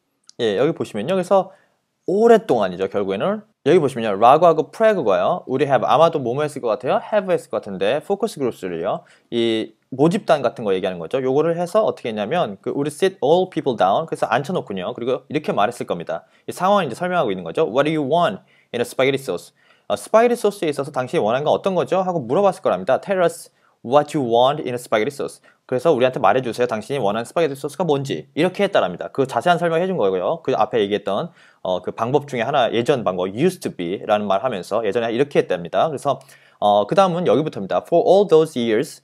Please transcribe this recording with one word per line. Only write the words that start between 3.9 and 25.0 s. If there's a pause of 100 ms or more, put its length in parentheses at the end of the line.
라구하고
프레그가요.
우리
have,
아마도
뭐뭐
했을
것
같아요? (100)
have
했을
것
같은데,
포커스
그룹스를요. (260)
이 (160)
모집단
같은
거
얘기하는
거죠.
요거를
해서
어떻게
했냐면,
그
우리
sit
all
people
down.
그래서
앉혀놓군요.
그리고
이렇게
말했을
겁니다. (240)
이
상황을
이제
설명하고
있는
거죠.
What
do
you
want (340)
in
a
spaghetti
sauce? (360)
어,
스파게티
소스에
있어서
당신이
원하는
건
어떤
거죠?
하고
물어봤을
거랍니다.
Tell
us (360)
"What
you
want
in
a
spaghetti